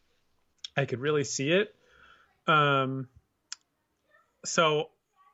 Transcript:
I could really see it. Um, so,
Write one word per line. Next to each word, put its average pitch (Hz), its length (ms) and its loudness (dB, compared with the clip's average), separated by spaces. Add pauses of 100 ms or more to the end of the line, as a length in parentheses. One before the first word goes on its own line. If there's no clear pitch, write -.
(760)
I 143 80 0
could 123 160 -6
really 147 240 -2
see 139 260 -4
it. 190 240 0 (720)
Um, 139 600 2 (1400)
so, 156 460 0 (420)